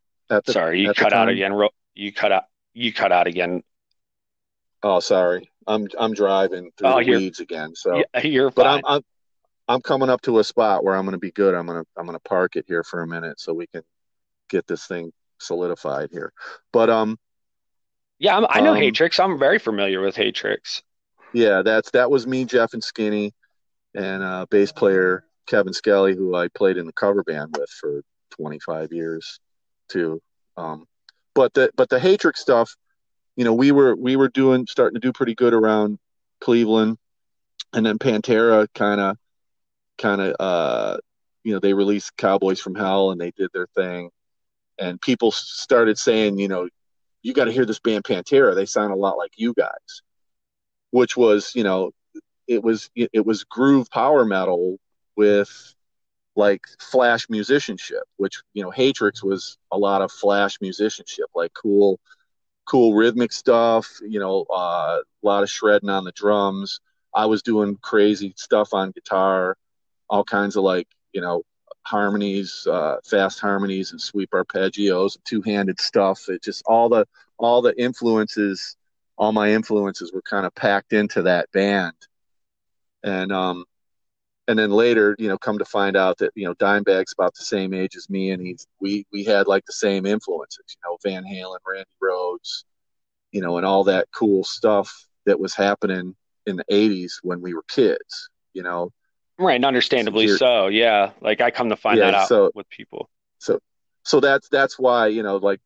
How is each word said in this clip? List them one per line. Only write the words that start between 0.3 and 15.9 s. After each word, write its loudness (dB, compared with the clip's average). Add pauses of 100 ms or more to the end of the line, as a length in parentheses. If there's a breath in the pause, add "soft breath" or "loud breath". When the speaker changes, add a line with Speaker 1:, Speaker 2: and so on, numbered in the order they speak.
Speaker 1:
at 2
the, -2
Speaker 2:
sorry, 0
you 2
Speaker 1:
at 0
the 2
Speaker 2:
cut 4
out 4
Speaker 1:
time. -
Speaker 2:
again, 0
ro-, 2 (240)
you -10
cut 0
out, 0 (300)
you -4
cut 0
out 4
again. -4 (1200)
Speaker 1:
Oh, 2
sorry. 0 (160)
I'm, -2 (100)
I'm -2
driving 0
through 0
Speaker 2:
Oh, 6
Speaker 1:
the 4
Speaker 2:
you're 4
Speaker 1:
weeds -4
again, -10
so. -2 (100)
Speaker 2:
Yeah, 0
you're 0
Speaker 1:
But 6
I'm, 2
Speaker 2:
fine. -16
Speaker 1:
I'm, 0 (640)
I'm 0
coming 0
up 0
to 2
a 4
spot 0
where 2
I'm -2
gonna -6
be -10
good. 2
I'm -4
gonna, -8 (120)
I'm -12
gonna -12
park -2
it -8
here -2
for -8
a -6
minute -10
so -6
we -8
can -14 (680)
get -2
this -8
thing -10 (280)
solidified -6